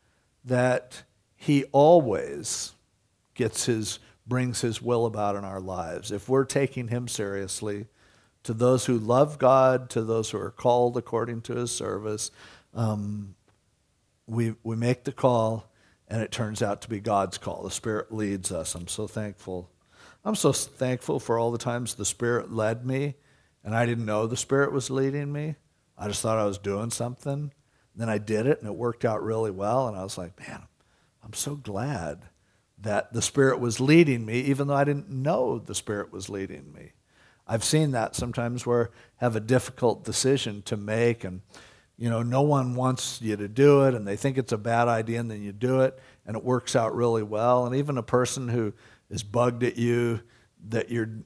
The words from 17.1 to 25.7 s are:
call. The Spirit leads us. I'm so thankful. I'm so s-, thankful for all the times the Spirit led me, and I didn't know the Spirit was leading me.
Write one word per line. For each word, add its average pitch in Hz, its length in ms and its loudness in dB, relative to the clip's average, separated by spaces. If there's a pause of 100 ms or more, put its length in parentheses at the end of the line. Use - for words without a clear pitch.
call. 87 240 -10
The 95 80 -8
Spirit - 420 -4
leads 101 380 -2
us. 80 240 -4
I'm 87 140 -10
so 110 180 -6
thankful. 95 640 -8 (540)
I'm 214 100 -2
so 170 140 4
s-, - 180 0
thankful 127 540 -4
for 117 180 0
all 120 140 0
the 117 60 -4
times 120 360 -4
the 104 100 -8
Spirit 120 480 -2
led 113 320 -2
me, 135 300 -2 (480)
and 104 100 -8
I 120 140 2
didn't 117 180 -2
know 107 220 0
the 120 100 -4
Spirit 139 360 2
was 131 180 -4
leading 139 420 -2
me. 151 220 -6 (420)